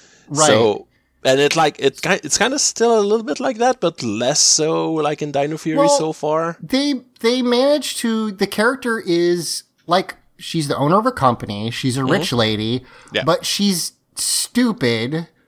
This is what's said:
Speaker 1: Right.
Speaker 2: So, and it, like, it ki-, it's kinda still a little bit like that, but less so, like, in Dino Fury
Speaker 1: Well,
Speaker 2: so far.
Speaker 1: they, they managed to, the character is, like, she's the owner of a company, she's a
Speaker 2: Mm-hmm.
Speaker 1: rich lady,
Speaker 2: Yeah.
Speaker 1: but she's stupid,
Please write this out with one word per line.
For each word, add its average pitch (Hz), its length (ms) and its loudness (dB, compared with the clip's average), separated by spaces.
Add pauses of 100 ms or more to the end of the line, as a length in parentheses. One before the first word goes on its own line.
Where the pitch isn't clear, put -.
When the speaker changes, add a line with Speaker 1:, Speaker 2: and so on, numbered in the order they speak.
(300)
Speaker 1:
Right. 151 160 2
Speaker 2:
So, 113 420 2 (360)
and 135 160 4
it, 147 160 2
like, 156 220 2
it - 240 0
ki-, 175 200 0
it's 143 140 -2
kinda 262 220 0
still 226 400 2
a - 20 4
little 214 240 0
bit 277 160 -6
like 254 160 -2
that, 240 240 0
but 170 220 -2
less 120 380 0
so, 160 520 0
like, 156 300 -2
in 147 100 -4
Dino 147 240 0
Fury 160 220 -2
Speaker 1:
Well, 285 100 6
Speaker 2:
so 160 240 2
far. 160 480 -4
Speaker 1:
they, 262 400 -2 (200)
they 247 200 2
managed 254 600 0
to, 220 300 -2
the 196 160 -2
character 226 600 -2
is, 175 560 0 (240)
like, 185 300 0 (220)
she's 160 300 -4
the - 80 -2
owner 147 220 2
of 220 80 0
a 254 60 2
company, 113 580 -2
she's 127 260 -2
a 139 60 -2
Speaker 2:
Mm-hmm. 131 80 0
Speaker 1:
rich - 240 0
lady, 110 500 0 (260)
Speaker 2:
Yeah. 104 140 -2
Speaker 1:
but 160 220 0
she's 196 460 -2 (500)
stupid, 151 840 -2 (200)